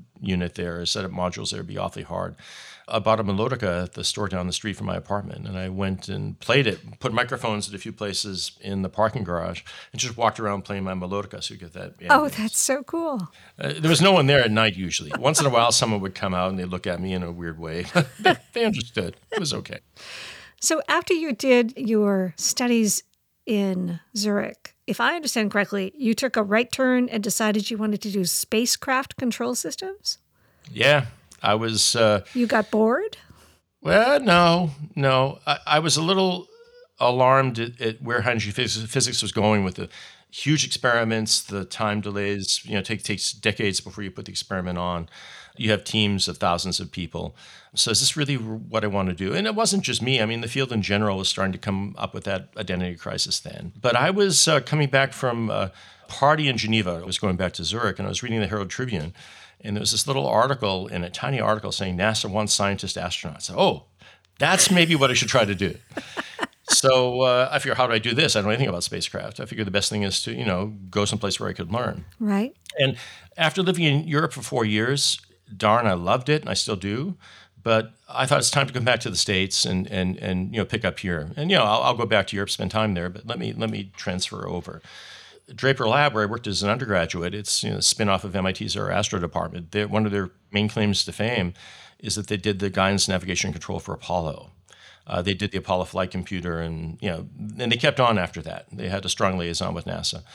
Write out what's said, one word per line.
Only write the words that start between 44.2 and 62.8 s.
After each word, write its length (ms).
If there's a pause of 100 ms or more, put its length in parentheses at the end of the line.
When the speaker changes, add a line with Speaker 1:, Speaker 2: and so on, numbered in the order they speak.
Speaker 1:
the 60
experiment 460
on. 300 (500)
You 140
have 120
teams 440
of 100
thousands 420
of 120
people. 440 (380)
So 180
is 80
this 160
really 200
r-, 60
what 420
I 40
want 220
to 60
do? 180
And 140
it 80
wasn't 280
just 180
me. 200
I 40
mean, 160
the 60
field 240
in 100
general 360
was 120
starting 240
to 40
come 400
up 160
with 120
that 320
identity 380
crisis 440
then. 420
But 140
I 140
was, 380
uh, 120
coming 300
back 240
from 360
a 220 (360)
party 400
in 100
Geneva. 440
I 40
was 120
going 200
back 160
to 100
Zurich, 340
and 100
I 20
was 140
reading 160
the 80
Herald 220
Tribune. 440 (480)
And 140
there 60
was 100
this 160
little 180
article 640
in 160
a 60
tiny 320
article 320
saying, 240
"nasa 320
wants 240
scientist 420